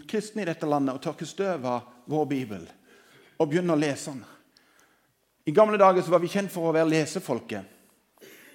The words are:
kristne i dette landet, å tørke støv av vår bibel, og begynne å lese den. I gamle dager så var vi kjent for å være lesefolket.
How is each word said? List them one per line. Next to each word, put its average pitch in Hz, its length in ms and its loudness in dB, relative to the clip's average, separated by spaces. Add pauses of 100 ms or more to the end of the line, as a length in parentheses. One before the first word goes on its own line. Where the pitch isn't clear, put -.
(100)
kristne 208 320 -4
i 170 80 -2
dette 160 160 -4
landet, 139 320 0
å - 40 -16
tørke 160 240 -8
støv 175 440 -4
av 120 160 -4 (220)
vår 151 220 0
bibel, 110 320 -6 (760)
og 156 120 2
begynne 170 260 2
å - 20 4
lese 147 320 -2
den. 123 140 -12 (1200)
I 156 80 0
gamle 214 260 6
dager 185 220 6
så 151 80 -6
var 170 120 4
vi 175 100 -2
kjent 202 180 -2
for 165 180 -2
å 160 60 2
være 160 140 4
lesefolket. 127 760 -2 (880)